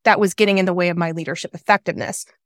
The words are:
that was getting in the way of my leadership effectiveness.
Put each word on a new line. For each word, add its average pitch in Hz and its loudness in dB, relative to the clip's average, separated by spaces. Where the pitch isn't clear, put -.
that 214 4
was 202 0
getting 202 2
in 190 2
the 180 0
way 180 0
of 170 -2
my 170 -2
leadership 160 -8
effectiveness. - -4